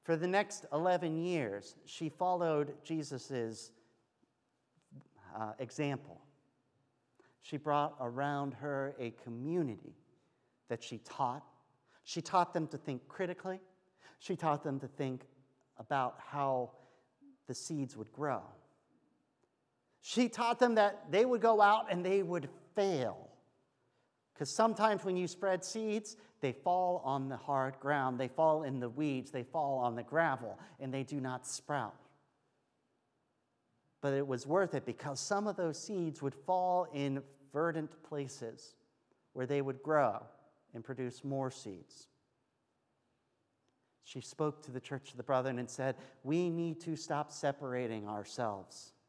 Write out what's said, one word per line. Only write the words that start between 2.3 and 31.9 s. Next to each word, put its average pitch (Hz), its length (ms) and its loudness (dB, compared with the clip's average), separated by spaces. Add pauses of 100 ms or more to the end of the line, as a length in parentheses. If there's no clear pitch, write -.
Jesus's, 135 880 -4 (1600)
uh, 110 260 -6
example. 135 640 -4 (1200)
She - 140 -8
brought 147 460 2
around 139 540 -2
her 135 440 -4
a 120 120 -4
community 123 840 -4 (720)
that 117 160 -4
she - 160 -10
taught. 131 460 -4 (580)
She - 180 -6
taught 175 320 4
them 160 140 0
to 151 100 -10
think 127 300 -8
critically. 185 540 -6 (580)
She - 160 -4
taught 147 280 2
them 139 180 -2
to 135 60 -8
think 131 380 -4 (520)
about 127 420 0
how 135 520 -2 (760)
the 131 60 -8
seeds 135 440 -6
would 110 160 -12
grow. 135 280 -2 (1600)
She 240 300 2
taught 240 300 0
them 240 160 6
that 202 360 4
they 202 140 6
would 247 160 2
go 226 180 8
out 208 320 8
and 175 140 0
they 196 180 4
would 170 260 -2 (260)
fail. 139 540 2 (1080)
'Cause 139 140 -4
sometimes 220 540 4
when 185 140 2
you 180 100 2
spread 185 380 0
seeds, 220 500 -2 (240)
they 135 140 0
fall 180 460 2
on 135 280 0
the 135 80 -4
hard 135 460 0
ground. 135 360 2
They 127 120 0
fall 156 340 6
in 135 160 -2
the 123 100 -2
weeds. 135 420 -2
They 123 120 -4
fall 139 360 0
on 120 160 2
the 120 80 -6
gravel, 123 540 0 (220)
and 131 140 -4
they 135 100 -2
do 143 160 -4
not 127 260 -4
sprout. 123 540 -4 (2000)